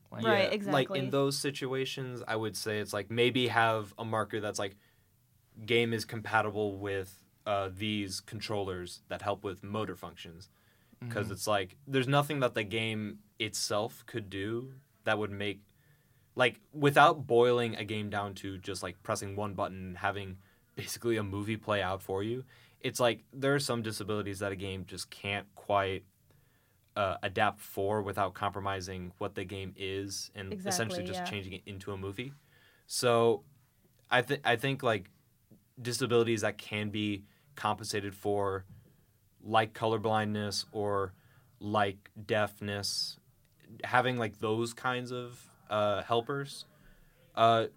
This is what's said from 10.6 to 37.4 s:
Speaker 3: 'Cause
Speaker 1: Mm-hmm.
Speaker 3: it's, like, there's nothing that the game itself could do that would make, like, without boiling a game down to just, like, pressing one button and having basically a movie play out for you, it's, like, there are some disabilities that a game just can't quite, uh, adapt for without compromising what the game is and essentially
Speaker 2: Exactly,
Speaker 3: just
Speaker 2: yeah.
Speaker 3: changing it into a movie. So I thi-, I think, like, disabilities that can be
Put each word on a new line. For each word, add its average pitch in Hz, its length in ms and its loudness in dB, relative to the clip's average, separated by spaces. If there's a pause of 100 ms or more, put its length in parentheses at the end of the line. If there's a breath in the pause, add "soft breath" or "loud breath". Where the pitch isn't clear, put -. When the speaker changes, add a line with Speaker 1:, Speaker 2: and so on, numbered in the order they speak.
Speaker 3:
'Cause 110 180 -2
Speaker 1:
Mm-hmm. 110 60 -8
Speaker 3:
it's, - 140 -6
like, 98 300 0 (100)
there's 135 220 2
nothing 143 320 2
that 123 140 2
the 110 100 0
game 110 540 -4 (200)
itself 107 680 -4
could 104 240 -8
do 113 440 -6 (300)
that 110 140 2
would 107 120 -2
make, 101 320 -4 (720 soft breath)
like, 123 260 4 (120)
without 147 540 8
boiling 120 500 6
a 110 80 -6
game 104 260 -4
down 101 260 -4
to 98 220 -10
just, 95 240 -8
like, 90 200 -8
pressing 101 340 -4
one 104 180 -4
button 95 240 -4
and 92 200 -10
having 95 400 -4 (360 soft breath)
basically - 420 -4
a 107 60 0
movie 101 340 -4
play 107 240 -2
out 95 220 -2
for 98 200 -2
you, 120 220 -4 (360 loud breath)
it's, 127 200 -6
like, 117 320 2
there 139 220 2
are 143 60 2
some 120 220 -2
disabilities 104 580 -4
that 101 120 -2
a 98 40 -6
game 95 300 -8
just - 240 -12
can't 101 460 -6
quite, 98 480 2 (920 soft breath)
uh, 98 280 2
adapt 104 380 0
for 104 420 0
without 98 320 -2
compromising 95 840 -4
what 101 160 -6
the 104 100 -6
game 95 320 -8
is 98 580 -6
and 95 180 -8
essentially 190 480 -4
Speaker 2:
Exactly, 180 40 -6
Speaker 3:
just 180 160 -6
Speaker 2:
yeah. 180 40 -6
Speaker 3:
changing 101 300 -6
it 92 120 -14
into 101 260 -10
a 98 40 -6
movie. 101 360 -8 (540 soft breath)
So 117 580 4 (640)
I 127 120 6
thi-, - 220 -2
I 120 120 6
think, 135 260 -2
like, 110 280 2 (720)
disabilities 117 600 4
that 107 180 0
can 107 320 -4
be 104 340 -2 (320 loud breath)